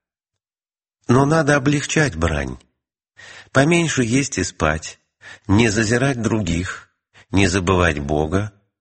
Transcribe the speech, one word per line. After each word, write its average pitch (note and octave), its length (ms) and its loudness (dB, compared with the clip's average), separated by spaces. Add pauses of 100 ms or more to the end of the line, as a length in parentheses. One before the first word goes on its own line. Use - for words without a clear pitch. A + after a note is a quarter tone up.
(1080)
Но B2 160 6
надо D3 320 2
облегчать C#3+ 600 0
брань. D2+ 420 -4 (960)
Поменьше D#3 500 2
есть B2+ 360 -2
и F#2 60 -2
спать, - 540 -4 (480)
не A2 220 4
зазирать A#2 520 0
других, G2 680 -4 (400)
не G2 160 4
забывать F2+ 540 0
Бога D#2 520 -4 (280)